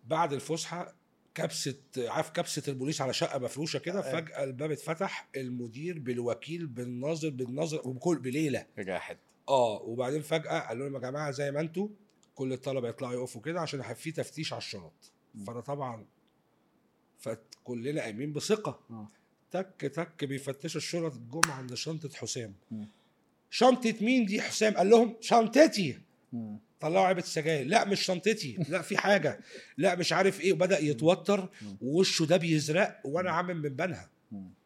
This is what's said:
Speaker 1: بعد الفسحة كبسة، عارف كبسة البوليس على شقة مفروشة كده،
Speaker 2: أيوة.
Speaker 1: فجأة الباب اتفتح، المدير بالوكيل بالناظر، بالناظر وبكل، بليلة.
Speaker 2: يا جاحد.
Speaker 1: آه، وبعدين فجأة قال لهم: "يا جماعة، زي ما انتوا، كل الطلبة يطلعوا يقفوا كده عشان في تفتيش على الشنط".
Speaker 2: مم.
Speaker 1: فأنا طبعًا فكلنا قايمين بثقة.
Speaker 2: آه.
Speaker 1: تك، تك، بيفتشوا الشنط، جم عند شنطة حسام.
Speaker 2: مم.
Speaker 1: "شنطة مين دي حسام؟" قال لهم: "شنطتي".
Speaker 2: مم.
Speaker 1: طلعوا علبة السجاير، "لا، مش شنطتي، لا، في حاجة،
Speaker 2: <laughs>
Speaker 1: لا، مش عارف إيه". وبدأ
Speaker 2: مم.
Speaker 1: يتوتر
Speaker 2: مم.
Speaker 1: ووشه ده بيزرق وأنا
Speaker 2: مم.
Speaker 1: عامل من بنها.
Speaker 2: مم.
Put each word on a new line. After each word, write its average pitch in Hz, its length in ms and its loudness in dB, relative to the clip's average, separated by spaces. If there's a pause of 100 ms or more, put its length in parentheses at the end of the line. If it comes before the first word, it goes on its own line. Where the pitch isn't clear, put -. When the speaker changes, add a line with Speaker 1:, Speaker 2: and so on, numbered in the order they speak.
Speaker 1:
بعد 156 260 2
الفسحة 160 600 -6 (400)
كبسة، 160 400 -4 (220)
عارف 127 320 -2
كبسة - 380 -4
البوليس 139 340 -2
على 127 120 0
شقة 139 260 0
مفروشة 135 400 -4
كده، 180 280 -4
Speaker 2:
أيوة. 156 140 -2
Speaker 1:
فجأة 156 220 -6
الباب 135 280 -4
اتفتح، 165 640 -4
المدير 127 640 -8
بالوكيل 123 680 -4
بالناظر، 127 640 -4
بالناظر 139 580 -4
وبكل، 131 320 0
بليلة. 127 460 -2 (120)
Speaker 2:
يا 104 60 -6
جاحد. 90 340 -6 (320)
Speaker 1:
آه، 120 320 4
وبعدين 127 400 -2
فجأة 160 380 -2
قال 120 200 -6
لهم: 139 160 -6
"يا 131 40 -6
جماعة، 139 320 -4
زي 139 200 -4
ما 143 80 -2
انتوا، 170 280 -2 (480)
كل 131 180 -2
الطلبة 127 360 -2
يطلعوا 123 240 -6
يقفوا 123 280 -6
كده 170 200 -4
عشان 143 200 -4 (120)
في 160 180 -10
تفتيش 151 420 -6
على 117 60 -6
الشنط". - 520 -14 (240)
Speaker 2:
مم. 104 100 -12
Speaker 1:
فأنا 120 140 -8
طبعًا 127 460 -6 (1120)
فكلنا 120 840 -6
قايمين 117 320 -6
بثقة. 190 460 -2 (120)
Speaker 2:
آه. 110 160 -12 (440)
Speaker 1:
تك، 180 440 -4
تك، 151 300 -4
بيفتشوا 139 560 -6
الشنط، 165 360 -4
جم 147 340 0
عند 131 220 -8
شنطة 156 420 -6
حسام. 113 380 -6 (180)
Speaker 2:
مم. 107 180 -8 (600)
Speaker 1:
"شنطة 240 520 6
مين 240 240 4
دي 196 160 0
حسام؟" - 320 2
قال 196 160 4
لهم: 226 320 8
"شنطتي". 226 760 6 (360)
Speaker 2:
مم. 110 260 -6 (200)
Speaker 1:
طلعوا 175 260 4
علبة 185 140 4
السجاير، 156 480 0
"لا، - 180 4
مش 196 160 0
شنطتي، 185 560 0 (120)
لا، 175 120 -2
في 190 160 0
حاجة، 190 420 4 (180)
Speaker 2:
<laughs> - 200 -18
Speaker 1:
لا، 175 180 4
مش 175 180 0
عارف 190 280 4
إيه". 185 120 4
وبدأ 175 280 4
Speaker 2:
مم. 151 60 2
Speaker 1:
يتوتر 185 640 4 (120)
Speaker 2:
مم. 101 200 -12
Speaker 1:
ووشه 160 440 2
ده 165 120 6
بيزرق 160 680 2
وأنا 170 240 -2
Speaker 2:
مم. 160 60 0
Speaker 1:
عامل 180 260 -2
من 147 80 -2
بنها. 135 400 -6 (220)
Speaker 2:
مم. 95 180 -12 (160)